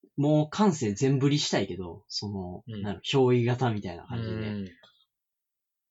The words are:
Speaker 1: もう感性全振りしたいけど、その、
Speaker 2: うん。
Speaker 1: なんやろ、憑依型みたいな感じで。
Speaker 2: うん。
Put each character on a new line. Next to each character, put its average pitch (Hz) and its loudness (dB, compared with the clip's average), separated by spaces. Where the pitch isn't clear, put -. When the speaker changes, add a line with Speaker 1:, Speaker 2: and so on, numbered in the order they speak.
Speaker 1:
も 151 4
う 151 -8
感 202 4
性 113 -2
全 135 2
振 139 4
り 147 4
し - -2
た 156 0
い 98 -2
け 87 -8
ど、 87 -10
そ - -8
の、 95 -8
Speaker 2:
う 110 -10
ん。 101 -8
Speaker 1:
な 101 -6
ん - -4
や 95 -12
ろ、 - -20
憑 127 4
依 120 4
型 123 0
み 104 -4
た 95 -6
い 85 -10
な 85 -16
感 117 -6
じ 110 -6
で。 110 -6
Speaker 2:
う - -
ん。 107 -6